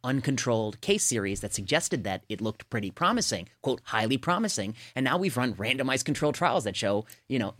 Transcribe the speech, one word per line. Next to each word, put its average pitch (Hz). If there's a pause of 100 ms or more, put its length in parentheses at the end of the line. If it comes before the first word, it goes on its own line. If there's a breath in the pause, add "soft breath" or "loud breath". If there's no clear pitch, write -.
uncontrolled 123
case 202
series 101
that 101
suggested 127
that 95
it 98
looked 110
pretty 101
promising, 175 (140)
quote, 127
"highly 113
promising," 175 (180 loud breath)
and 131
now 151
we've 180
run 123
randomized 127
controlled 147
trials 131
that 98
show, 104 (240 loud breath)
you 131
know, 98